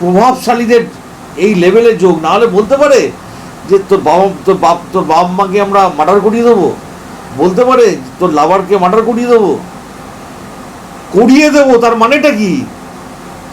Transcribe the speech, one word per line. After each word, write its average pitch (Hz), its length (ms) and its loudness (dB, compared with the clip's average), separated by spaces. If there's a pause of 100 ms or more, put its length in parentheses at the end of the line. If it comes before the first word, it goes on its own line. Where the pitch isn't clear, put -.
প্রভাবশালীদের 233 800 2 (560)
এই 185 180 2
লেভেলে 190 420 4
যোগ, 170 260 2
না 165 60 -2
হলে 214 180 2
বলতে 208 300 0
পারে 269 340 2 (580)
যে, 190 100 4 (100)
"তোর 190 120 0
বাবা, 170 280 2 (160)
তোর 190 120 0
বাপ, 170 220 0 (140)
তোর 185 120 -2
বাবা 160 240 0
মাকে 185 320 -2
আমরা 196 360 2
মার্ডার 175 240 2
করিয়ে 220 220 0
দেবো", 202 320 2 (640)
বলতে 185 280 0
পারে, 240 320 4 (220)
"তোর 175 140 0
লাভারকে 180 460 2
মার্ডার 185 240 2
করিয়ে 233 240 -2
দেবো"? 208 320 2 (1500)
করিয়ে 269 380 4
দেবো, 269 280 4
তার 233 180 2
মানেটা 262 340 2
কি? 180 340 -2 (880)